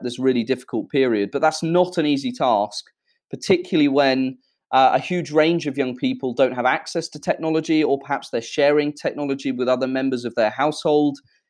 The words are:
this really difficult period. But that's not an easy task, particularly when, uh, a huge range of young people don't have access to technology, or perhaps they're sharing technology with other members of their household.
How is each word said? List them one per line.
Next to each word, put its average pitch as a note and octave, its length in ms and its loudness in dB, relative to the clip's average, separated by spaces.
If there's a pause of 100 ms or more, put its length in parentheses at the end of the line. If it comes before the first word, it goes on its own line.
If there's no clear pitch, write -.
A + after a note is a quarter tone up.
this A#2+ 160 -6
really B2+ 240 2
difficult A#2+ 480 -4
period. A2+ 400 2
But C#3+ 120 -2
that's D#3 200 0
not F3 340 2
an D#3 100 0
easy C#3 260 -2
task, A2 540 0 (440)
particularly F3 560 0
when, C3 520 2 (340)
uh, C3 220 6
a C3+ 40 2
huge E3 320 -4
range D#3 380 2
of C3+ 100 -4
young B2+ 160 -2
people B2+ 400 -2
don't B2+ 200 2
have B2 120 -2
access D#3 440 -2
to D3+ 100 -16
technology, D#3+ 640 0
or C#3 160 0
perhaps - 300 -6
they're A#2 120 -4
sharing D3 500 2
technology C#3+ 600 -4
with B2 160 -2
other B2+ 180 0
members C3 380 -2
of A#2 100 -6
their A2 160 2
household. D3 720 0 (300)